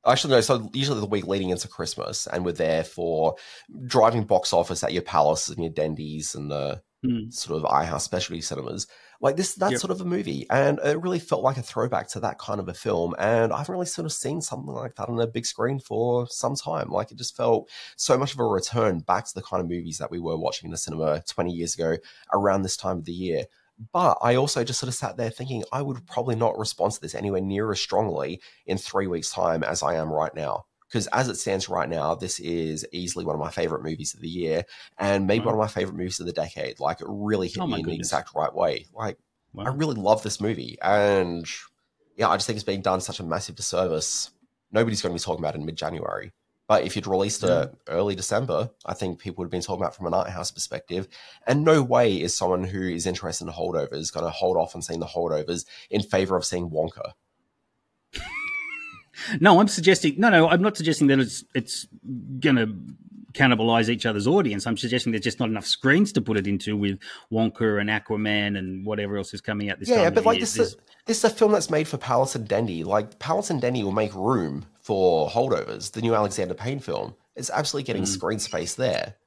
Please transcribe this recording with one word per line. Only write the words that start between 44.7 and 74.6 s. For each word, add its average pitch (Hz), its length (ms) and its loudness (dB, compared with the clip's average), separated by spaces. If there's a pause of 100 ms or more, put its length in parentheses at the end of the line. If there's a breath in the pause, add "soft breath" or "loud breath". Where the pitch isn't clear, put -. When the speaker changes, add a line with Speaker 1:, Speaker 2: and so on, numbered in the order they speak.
Speaker 1:
Nobody's 110 320 2
gonna 87 120 -2
be 85 40 -4
talking 82 220 -4
about 76 160 -2
it - 20 -6
in 76 80 -6
mid-January. 80 640 -6 (380)
But 107 160 6
if 95 120 -4
you'd 101 120 -4
released 95 340 0
it 95 60 2
Speaker 2:
Yeah. 85 180 4 (260)
Speaker 1:
early 95 220 0
December, 110 560 0 (160)
I - 80 -4
think 90 240 -6
people 92 240 -10
would 87 40 -4
have 82 40 -10
been 113 100 -2
talking 98 220 -4
about 87 100 -2
it - 40 -20
from 95 100 -8
an 82 80 -2
art 95 160 0
house 87 200 -6
perspective. - 580 -8 (380 loud breath)
And 143 180 4
no 156 180 8
way 120 360 4
is 87 180 -2
someone 92 280 2
who 92 180 -4
is 87 220 -2
interested 87 420 -4
in 82 60 -8
Holdovers 82 600 -4
gonna 82 180 -2
hold 90 260 0
off 85 200 0
on 87 40 -8
seeing 82 200 -6
The 78 60 -4
Holdovers 80 600 -2 (240 loud breath)
in 107 120 0
favor 95 340 0
of - 80 0
seeing 87 260 -4
Wonka. 78 420 -4 (2250 loud breath)
Speaker 2:
No, 180 200 10
I'm 208 80 6
suggesting, 170 500 4
no, 226 100 6
no, 165 200 8
I'm 175 120 6
not 208 160 2
suggesting 156 300 2
that 135 140 8
it's, - 240 -2 (100)
it's - 320 -4 (540)
gonna 127 260 6 (640)
cannibalize 117 560 6
each 120 180 0
other's 104 200 0
audience. 131 400 2
I'm 113 100 0
suggesting 120 360 0
there's 107 100 -2
just 120 160 -2
not 117 100 0
enough 110 180 -2
screens 185 460 4
to - 80 4
put 107 160 0
it 98 100 2
into 101 300 0
with 101 220 0 (320 loud breath)
Wonka 110 500 2
and 104 100 0
Aquaman 104 680 0
and 95 260 -6
whatever 104 320 -2
else 98 160 -6
is 101 80 -10
coming 104 300 -4
out 92 80 -4
this - 100 -6
Speaker 1:
Yeah, 226 160 6
Speaker 2:
time 165 100 4
Speaker 1:
but, 226 60 8
Speaker 2:
of - 60 2
Speaker 1:
like, 226 100 6
Speaker 2:
year. - 60 0
Speaker 1:
this 226 80 -2
is - 60 -4
Speaker 2:
There's - 180 2
Speaker 1:
a, - 20 -20 (300 soft breath)
this 220 120 0
is - 60 0
a 220 60 8
film 220 220 4
that's - 180 2
made 156 160 2
for 147 100 -6
Palace 131 380 2
and 113 120 -4
Dendy. 98 360 0
Like, 104 380 0
Palace 185 300 -2
and 147 100 2
Dendy 123 240 0
will 95 80 0
make 104 220 2
room 95 520 0 (140)